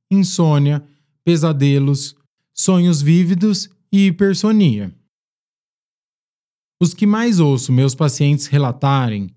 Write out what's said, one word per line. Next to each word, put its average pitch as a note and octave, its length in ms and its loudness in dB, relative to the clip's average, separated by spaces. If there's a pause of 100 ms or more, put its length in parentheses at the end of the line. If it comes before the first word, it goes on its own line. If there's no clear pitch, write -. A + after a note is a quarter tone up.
insônia, D3+ 760 0 (380)
pesadelos, C#3+ 920 0 (380)
sonhos F3 480 0
vívidos F3+ 680 0 (220)
e G3 160 2
hipersonia. F#3 880 0 (1900)
Os F3 120 0
que G#3 120 -2
mais G#3+ 340 0
ouço C#3 320 0
meus B2+ 220 2
pacientes D3 520 -2
relatarem B2 920 -2